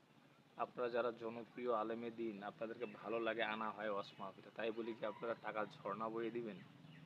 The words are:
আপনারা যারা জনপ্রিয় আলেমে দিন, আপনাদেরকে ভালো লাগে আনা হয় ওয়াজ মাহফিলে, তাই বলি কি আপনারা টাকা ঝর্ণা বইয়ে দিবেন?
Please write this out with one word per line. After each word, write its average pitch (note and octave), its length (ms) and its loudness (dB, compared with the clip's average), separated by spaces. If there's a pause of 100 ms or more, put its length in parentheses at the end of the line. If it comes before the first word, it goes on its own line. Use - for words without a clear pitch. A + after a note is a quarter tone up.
(580)
আপনারা A#2+ 320 0
যারা A#2+ 220 6
জনপ্রিয় A#2 640 0
আলেমে A2+ 380 2
দিন, A2+ 320 0
আপনাদেরকে A2+ 420 -2
ভালো G#2 340 0
লাগে A2+ 240 4
আনা G#2+ 280 2
হয় G#2 180 0
ওয়াজ G2+ 200 0 (100)
মাহফিলে, F#2+ 360 -8
তাই A2+ 160 2
বলি A2+ 220 -2
কি A2 120 -2
আপনারা A2+ 280 0
টাকা G#2+ 320 0
ঝর্ণা G#2+ 440 -2
বইয়ে A2+ 220 0
দিবেন? A2+ 260 -2 (480)